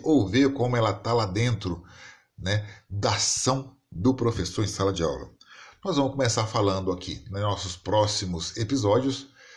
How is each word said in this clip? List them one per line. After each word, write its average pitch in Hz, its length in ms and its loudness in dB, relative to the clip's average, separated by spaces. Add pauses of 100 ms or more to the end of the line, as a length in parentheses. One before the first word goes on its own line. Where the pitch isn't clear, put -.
ou 139 240 4
ver 131 240 4
como 123 240 0
ela 110 160 2
tá 113 220 -2
lá 113 120 2
dentro, 101 560 -2 (560)
né, 104 300 -2 (220)
da 104 220 0
ação - 680 -2 (120)
do 104 240 2
professor 107 520 -2
em - 20 -2
sala 98 240 0
de 85 120 -2
aula. - 280 -4 (540)
Nós 180 100 0
vamos 262 160 2
começar 127 340 0
falando 95 460 0
aqui, 85 380 -8
nos 95 100 -6
nossos 95 380 -4
próximos 98 800 0
episódios, 120 720 2 (280)